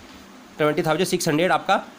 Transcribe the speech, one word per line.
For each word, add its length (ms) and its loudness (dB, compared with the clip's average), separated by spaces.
ट्वेंटी 260 0
थाउजेंड 240 0
सिक्स 200 -4
हंड्रेड 240 2
आपका 300 0